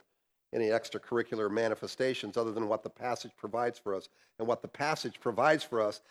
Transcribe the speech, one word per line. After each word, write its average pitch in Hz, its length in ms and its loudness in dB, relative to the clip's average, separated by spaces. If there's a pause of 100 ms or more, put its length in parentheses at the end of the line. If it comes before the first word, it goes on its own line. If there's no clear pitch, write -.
(540)
any 113 140 2
extracurricular 113 800 0
manifestations 110 880 0
other 113 140 0
than 107 160 -2
what 107 160 0
the 113 60 -10
passage 120 460 -6
provides 117 440 -2
for 98 160 -2
us. 92 140 -6 (280)
And 113 100 -4
what 117 140 2
the 117 60 -8
passage 147 520 -2
provides 131 440 4
for 117 180 2
us 104 300 0